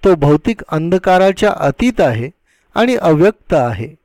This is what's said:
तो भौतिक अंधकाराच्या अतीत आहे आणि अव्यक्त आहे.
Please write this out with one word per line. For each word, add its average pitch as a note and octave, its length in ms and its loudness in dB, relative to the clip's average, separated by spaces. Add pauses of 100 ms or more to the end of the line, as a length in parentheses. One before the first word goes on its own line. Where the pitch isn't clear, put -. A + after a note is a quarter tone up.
तो F#3+ 120 4
भौतिक D3+ 540 0
अंधकाराच्या F#3 880 0
अतीत A#3 440 -2
आहे B2 280 -2 (460)
आणि A#3+ 200 0
अव्यक्त F3+ 580 0
आहे. A#2 340 -2 (180)